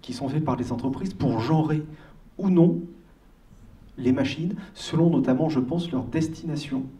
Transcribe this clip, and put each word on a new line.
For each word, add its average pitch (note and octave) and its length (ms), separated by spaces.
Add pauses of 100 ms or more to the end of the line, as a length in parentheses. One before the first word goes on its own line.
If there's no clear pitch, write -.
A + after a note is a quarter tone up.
qui B2 100
sont C#3 160
faits D3+ 160
par B2+ 120
les A#2+ 160
entreprises - 420
pour A#2 260
genrer D#3 420 (540)
ou F#3+ 140
non E3+ 320 (1120)
les B2+ 160
machines, D#3 420 (200)
selon E3 340
notamment, C3 400
je B2+ 100
pense, D#3+ 320
leur B2 140
destination. D3+ 760 (180)